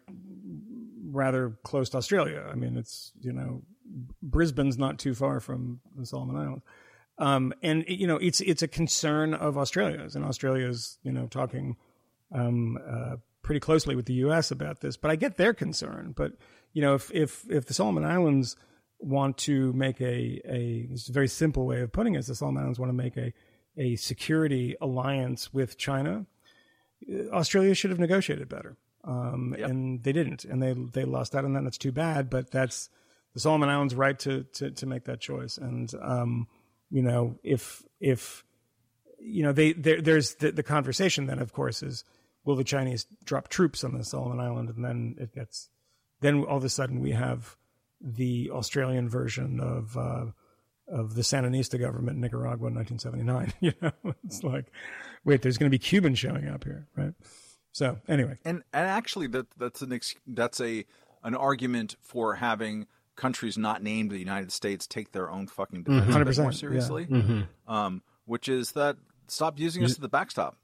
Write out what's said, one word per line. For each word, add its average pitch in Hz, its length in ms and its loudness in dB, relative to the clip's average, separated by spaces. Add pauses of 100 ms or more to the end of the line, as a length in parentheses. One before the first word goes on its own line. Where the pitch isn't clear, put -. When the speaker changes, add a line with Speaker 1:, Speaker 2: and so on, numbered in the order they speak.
(1120)
Speaker 1:
rather 131 520 0
close 135 260 0
to 135 80 -2
Australia. 151 540 0
I - 40 -6
mean, 123 220 -2
it's, - 340 -10 (100)
you 123 100 -6
know, 127 300 -6 (600)
Brisbane's 139 560 2
not 139 220 0
too 135 140 -2
far 135 260 0
from 123 400 -6 (160)
the 131 100 -8
Solomon 131 300 -6
Islands. 143 280 -4 (560)
Um, 131 340 4 (100)
and, 160 240 2
you 190 180 0
know, 160 120 4
it's, 180 240 2
it's 170 200 2
a 165 60 0
concern 156 680 2
of 151 240 0
Australia's, 151 580 0
and 143 80 -4
Australia's, 131 800 -2
you 131 80 -4
know, 127 160 -2
talking, 131 480 -4 (560)
um, 120 460 2 (100)
uh, 120 280 -6 (260)
pretty 151 180 0
closely 151 360 2
with 120 100 -2
the 131 100 -2
U 131 180 4
S 160 180 2
about 147 300 -6
this, 135 160 -6
but 151 120 0
I 160 60 4
get 220 220 0
their 208 160 6
concern. - 600 -6
But, 147 180 -2 (400)
you 156 80 0
know, 139 140 8
if, - 160 -2
if, - 380 0
if 143 160 2
the - 80 -4
Solomon 180 320 2
Islands 151 500 4 (440)
want 139 400 0
to 135 340 4
make 131 280 0
a, 123 440 -2
a, 120 460 -2
this 123 120 -6
is - 60 -12
a 123 40 -6
very 139 160 4
simple 139 360 2
way 123 160 0
of 120 100 -4
putting 208 240 2
it, 139 40 0
is 117 80 -6
the 127 80 -4
Solomon 135 260 -2
Islands 131 180 -2
want 127 100 0
to 127 40 0
make 123 240 -2
a, 123 160 -4 (440)
a 127 180 0
security 139 840 0
alliance 131 720 -2
with 135 240 -2
China, 151 480 -2 (840)
uh, - 220 -4
Australia 190 400 6
should 190 160 0
have 180 100 0
negotiated 175 500 2
better. - 260 -12 (280)
Um, 127 540 -4
Speaker 2:
Yep. 214 120 -4
Speaker 1:
and 131 340 -2
they 135 80 2
didn't, 147 320 0
and 127 180 -2
they, 131 120 2
they 127 320 -4
lost 127 280 -2
out 139 120 0
on 139 80 0
that, 139 60 2
and 135 80 -2
that's 120 100 -8
too 135 160 -2
bad, 147 360 0
but 127 220 -2
that's 131 380 -2 (440)
the 123 60 -10
Solomon 151 300 4
Islands' 143 260 2
right 135 240 2
to, 135 240 -2 (120)
to, 135 160 -4
to 135 140 -8
make 127 200 -6
that 123 160 -8
choice. 131 360 -8
And, 123 320 -4 (120)
um, 120 460 0 (440)
you 135 100 4
know, 120 420 2
if, - 400 -2 (180)
if, - 420 0 (760)
you 190 260 0
know, 143 100 6
they, 156 180 8
there, 160 300 4
there's 156 340 6
the, - 160 2
the 156 120 0
conversation 143 640 2
then, 131 120 -2
of 123 140 -4
course, 131 300 -2
is 131 200 -8 (400)
will 143 140 4
the 131 80 2
Chinese 127 400 -2 (180)
drop - 240 -4
troops - 380 2
on 127 120 -4
the 120 60 -4
Solomon 123 380 -4
Island? 120 340 -2
And 117 80 -4
then 120 360 -4
it 117 140 -10
gets, - 360 -12 (500)
then 143 240 4
all 139 140 0
of 131 80 -2
a 127 40 0
sudden 127 300 -2
we 135 120 0
have 120 440 -2 (460)
the 123 500 -2
Australian 127 560 0
version 127 540 -2
of, 120 360 -4
uh, 123 280 -4 (640)
of 113 260 -4
the 120 60 0
Sandinista 127 580 0
government 123 360 -2
in 127 60 -4
Nicaragua 120 460 -4
in 117 60 -2
nineteen 117 260 -4
seventy-nine. 123 560 -2
<laughs> - 60 -12
You 175 200 4
know, 160 100 0 (340)
it's - 180 -10
like, 135 220 -2 (580)
wait, 143 180 6
there's 127 160 2
gonna 147 120 4
be 135 100 6
Cubans 165 400 4
showing 143 300 -2
up 139 160 -8
here, 147 220 -10 (100)
right? 143 160 -2 (600)
So 123 340 0
anyway, 139 360 2
Speaker 2:
And, 165 200 -4 (100)
and 156 140 2
actually, 196 400 -2
that, 123 180 -2 (100)
that's 120 280 -6
an 127 100 -4
ex-, - 220 -6 (100)
that's 120 360 0
a, 113 220 -2 (400)
an 113 120 -2
argument 127 680 0
for 110 340 0
having 107 520 -2 (280)
countries 117 400 -2
not 107 280 0
named 107 260 0
the 101 80 -6
United 95 340 -6
States 101 360 -4
take - 240 -10
their 90 180 -4
own 95 160 -8
fucking 92 380 -8
defense 135 220 6
Speaker 3:
Mm-hmm. 139 160 6
Speaker 2:
a 147 40 6
bit 131 140 2
more 143 100 4
Speaker 1:
100%, 127 40 -2
yeah. 143 40 -6
Speaker 2:
seriously. 139 480 -2
Speaker 3:
Mm-hmm. 113 680 2
Speaker 2:
Um, 98 300 -2 (240)
which 120 240 -4
is 127 220 0
that 143 260 0 (300)
stop 151 320 -2
using 165 240 0
us 120 60 4
Speaker 3:
You 127 40 4
Speaker 2:
as - 40 -4
the 135 120 -8
backstop. 127 540 0